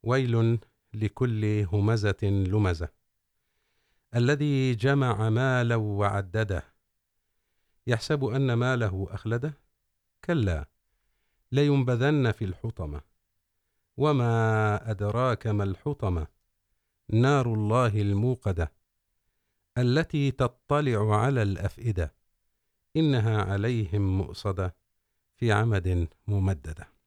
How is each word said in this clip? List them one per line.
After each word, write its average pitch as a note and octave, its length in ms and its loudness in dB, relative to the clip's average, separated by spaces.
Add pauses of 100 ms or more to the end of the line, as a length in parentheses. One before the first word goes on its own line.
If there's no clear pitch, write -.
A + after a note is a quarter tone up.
ويل A#2 560 2 (340)
لكل G#2+ 800 -2
همزة G#2 500 2
لمزة G2 680 0 (1300)
الذي C3 600 2
جمع A#2+ 540 0
مالا B2 460 2
وعدده G2+ 880 -2 (1200)
يحسب C3+ 380 -2
أن B2+ 280 0
ماله A#2 560 -2
أخلده A#2 440 -6 (720)
كلا F#2+ 440 -2 (840)
لينبذن C3+ 800 2
في G#2+ 140 -4
الحطمة E2+ 560 -8 (960)
وما A2+ 920 2
أدراك G#2+ 560 -2
ما G#2 160 0
الحطمة F#2+ 640 -4 (840)
نار B2 440 2
الله G#2+ 480 0
الموقدة G2+ 680 -2 (1040)
التي C#3 540 0
تطلع A#2 880 0
على B2+ 200 2
الأفئدة F#2+ 720 -2 (800)
إنها A#2 480 2
عليهم G2 760 0
مؤصدة F#2+ 580 -4 (600)
في A#2 160 0
عمد F#2 560 2 (200)
ممددة. F#2+ 800 -2